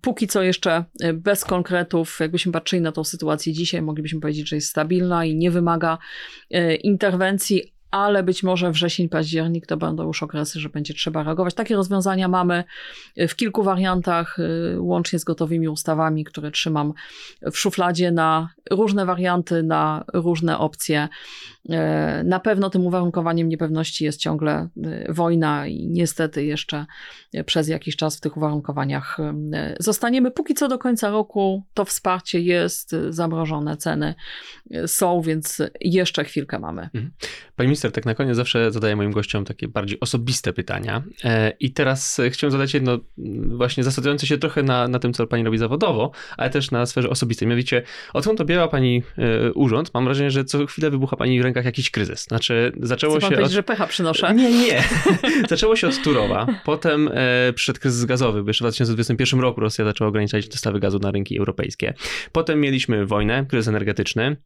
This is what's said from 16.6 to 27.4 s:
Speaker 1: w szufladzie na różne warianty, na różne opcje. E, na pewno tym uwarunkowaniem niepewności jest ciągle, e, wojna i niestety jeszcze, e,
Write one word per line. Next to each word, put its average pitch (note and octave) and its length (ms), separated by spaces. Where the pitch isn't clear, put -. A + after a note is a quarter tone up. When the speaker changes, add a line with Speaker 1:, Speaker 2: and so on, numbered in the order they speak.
Speaker 1:
w - 60
szufladzie F3 540
na D#3+ 360
różne G3+ 360
warianty, F3 560
na D#3 420
różne E3 440
opcje. D3+ 500
E, D#3 540
na F3+ 160
pewno G3 300
tym F3+ 160
uwarunkowaniem E3+ 640
niepewności D#3+ 560
jest D3+ 160
ciągle, D#3 480
e, - 280
wojna D#3+ 540
i - 220
niestety D#3+ 560
jeszcze, D3 420
e, D#3 100